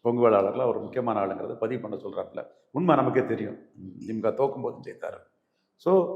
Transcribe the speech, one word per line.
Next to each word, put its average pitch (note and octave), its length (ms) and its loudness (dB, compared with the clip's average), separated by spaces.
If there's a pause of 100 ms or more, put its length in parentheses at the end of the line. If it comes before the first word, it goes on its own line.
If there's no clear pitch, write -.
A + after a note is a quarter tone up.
கொங்கு A#2+ 280 4
வேளாளர்ல G#2 380 4
ஒரு A2 120 0
முக்கியமான G#2+ 460 -2
ஆளுங்கிறத G#2+ 320 -6
பதிவு A#2 240 -4
பண்ண G#2+ 160 -8
சொல்றாப்புல. - 500 -8 (240)
உண்மை D#3+ 240 4
நமக்கே C3 300 2
தெரியும், G#2 320 -4 (500)
திமுக A2 260 -2
தோக்கும் C3+ 280 -2
போது - 160 -6
ஜெயித்தாரு. - 420 -12 (560)
So, - 160 0 (240)